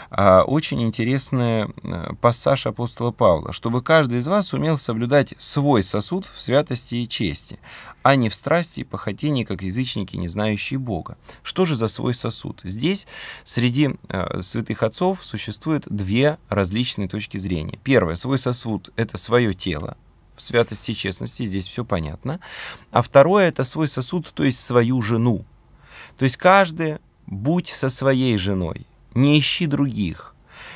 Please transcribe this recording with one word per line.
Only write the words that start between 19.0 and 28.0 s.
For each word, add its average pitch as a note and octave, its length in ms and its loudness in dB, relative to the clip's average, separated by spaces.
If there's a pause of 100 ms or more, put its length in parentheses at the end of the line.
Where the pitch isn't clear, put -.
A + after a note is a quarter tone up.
свое A#2 360 4
тело, E2 440 -6 (380)
в - 60 -12
святости A#2 500 0
и G#2+ 40 -4
честности, A#2 500 -6
здесь F#2+ 220 -4
все A#2+ 180 -6
понятно. F2 540 -6 (520)
А A#2 100 2
второе — E3+ 480 6
это D3 140 -2
свой D3+ 240 0
сосуд, D3+ 460 -4
то D3+ 100 -2
есть C3 160 2
свою A#2+ 420 2
жену. A2+ 440 0 (720)
То - 60 -2
есть C3 140 2
каждый E3+ 600 2 (280)
будь C#3 420 -2
со - 220 -2
своей C3 480 2